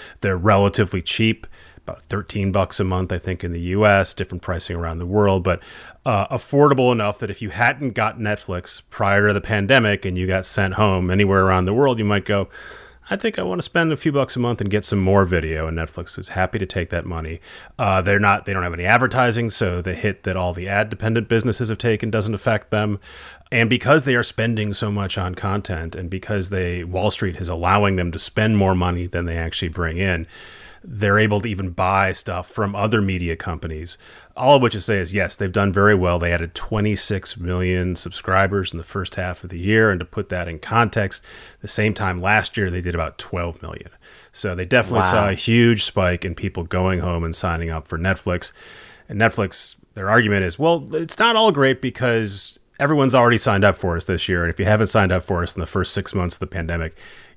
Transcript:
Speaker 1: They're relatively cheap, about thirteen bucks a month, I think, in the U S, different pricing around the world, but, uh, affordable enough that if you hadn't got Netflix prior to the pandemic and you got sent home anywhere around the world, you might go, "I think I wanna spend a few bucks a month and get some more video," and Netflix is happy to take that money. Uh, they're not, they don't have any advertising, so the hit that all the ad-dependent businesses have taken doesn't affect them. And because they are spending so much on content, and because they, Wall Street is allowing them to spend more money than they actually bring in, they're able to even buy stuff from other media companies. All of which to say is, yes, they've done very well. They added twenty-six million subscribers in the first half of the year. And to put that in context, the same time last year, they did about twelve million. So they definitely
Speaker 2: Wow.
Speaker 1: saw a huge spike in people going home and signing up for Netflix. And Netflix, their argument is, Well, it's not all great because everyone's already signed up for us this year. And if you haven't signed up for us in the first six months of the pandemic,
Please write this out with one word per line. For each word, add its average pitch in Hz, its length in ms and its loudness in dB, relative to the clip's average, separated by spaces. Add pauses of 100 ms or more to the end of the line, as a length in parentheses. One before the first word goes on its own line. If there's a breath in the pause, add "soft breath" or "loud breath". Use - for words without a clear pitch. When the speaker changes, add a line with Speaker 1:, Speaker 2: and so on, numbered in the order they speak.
(220 loud breath)
Speaker 1:
They're 95 160 0
relatively 98 640 4
cheap, - 460 0 (300 soft breath)
about - 260 -16
thirteen 98 480 -4
bucks 95 280 0
a 107 40 2
month, 92 280 -2
I 90 80 -4
think, 92 240 -6
in 87 100 -6
the 85 60 -6
U 92 260 0
S, 98 300 4
different 90 260 -8
pricing 87 340 -6
around 82 220 -6
the 87 80 -6
world, 95 380 4
but, 90 180 0 (420 loud breath)
uh, 107 240 0
affordable 135 640 4
enough 104 280 0
that 107 100 -6
if 98 140 -10
you 104 60 -6
hadn't 123 420 0
got 107 280 -2
Netflix 101 680 -4
prior 101 380 4
to 104 60 4
the 98 80 0
pandemic 104 600 2
and 92 140 -4
you 92 80 -2
got 92 220 0
sent 95 280 -2
home 95 360 2
anywhere 98 340 4
around 92 200 4
the 98 100 0
world, 131 240 2
you 107 60 0
might 101 200 0
go, 101 240 -2 (600 loud breath)
"I 196 60 -2
think 214 200 -4
I 185 60 -4
wanna 180 180 -4
spend 165 320 0
a 143 40 -4
few 156 140 0
bucks 139 240 0
a 131 40 -4
month 120 220 0
and 101 100 -2
get 104 120 0
some - 140 -2
more 95 280 6
video," 80 420 -2
and 82 100 -4
Netflix - 400 -10
is 90 120 -12
happy 92 280 -4
to 98 80 -2
take 87 240 -6
that 85 160 -6
money. 82 340 -8 (380 loud breath)
Uh, 98 240 2
they're 101 180 2
not, 104 260 2
they 101 80 -4
don't 95 100 -2
have 87 100 -4
any 85 120 -6
advertising, 120 680 2
so 90 320 -2
the 90 100 -4
hit 98 300 -4
that 92 120 -4
all 90 180 -2
the 90 140 -8
ad-dependent 107 600 -2
businesses 113 400 0
have 110 80 -4
taken 113 320 -2
doesn't 110 240 -2
affect 107 380 -2
them. 107 260 0 (540 loud breath)
And 117 180 2
because 127 360 4
they 131 100 2
are 117 80 2
spending 110 500 -2
so 104 180 -4
much 101 280 -4
on 92 160 -4
content, 95 600 -4
and 87 140 -8
because 92 400 -4
they, 90 340 -4
Wall 92 280 0
Street 90 240 -4
is 90 120 -6
allowing 92 480 2
them 87 160 0
to 85 60 -8
spend 110 400 0
more 95 160 4
money 90 320 0
than 87 200 -4
they 82 120 -4
actually 82 320 -4
bring 82 280 -4
in, 90 280 -2 (640 loud breath)
they're 104 300 2
able 104 240 2
to 117 60 -6
even 95 240 -4
buy 95 400 2
stuff 90 360 -8
from 101 280 -4
other 107 260 0
media 90 340 -2
companies. 80 600 -10 (400 loud breath)
All 139 200 6
of 131 40 6
which 120 120 2
to 104 80 -8
say 104 180 -2
is, 87 160 -6
yes, 95 200 -2
they've 98 160 -4
done 101 220 0
very 101 220 4
well. 87 240 2
They 85 120 0
added 85 220 -4
twenty-six 104 840 -4
million 90 580 -2
subscribers 95 760 0
in 87 60 -10
the 82 60 -10
first - 320 -8
half 90 280 -8
of 90 60 -12
the 90 80 -12
year. 107 320 4
And 95 100 0
to 87 60 -8
put - 240 -8
that 90 180 -4
in 82 120 -10
context, 113 640 0 (380 loud breath)
the 104 60 -12
same 107 280 0
time 92 260 -4
last 101 340 2
year, 98 140 -2
they 87 120 -4
did 87 120 -4
about 80 240 -4
twelve 85 460 -8
million. 82 260 -14 (420 loud breath)
So 95 220 -6
they 90 120 -4
definitely 98 340 2
Speaker 2:
Wow. 92 120 2
Speaker 1:
saw 104 180 2
a 95 40 0
huge 117 520 4
spike 90 380 0
in 90 120 -6
people 92 300 -6
going 92 340 0
home 87 240 -2
and 82 120 -4
signing 82 360 -4
up 80 160 -8
for 82 100 -8
Netflix. 90 540 -4 (580 loud breath)
And 101 100 -6
Netflix, - 580 -2 (180)
their 95 120 -6
argument 104 360 4
is, 87 160 -4
Well, 160 340 0
it's 160 240 -6
not 226 180 2
all 220 160 4
great 135 300 2
because 113 800 -2 (200)
everyone's 139 360 4
already 120 240 6
signed 101 240 2
up 98 120 6
for 85 220 -2
us 82 80 -6
this 90 240 -2
year. 87 140 2
And 85 80 -2
if - 80 -8
you 98 60 0
haven't 107 220 4
signed 98 240 4
up 90 120 0
for 90 180 -2
us 85 140 -6
in 92 60 -6
the 82 40 -4
first - 280 -4
six - 200 -6
months 90 220 -2
of - 60 -10
the 95 60 -8
pandemic, 82 480 -6 (420 loud breath)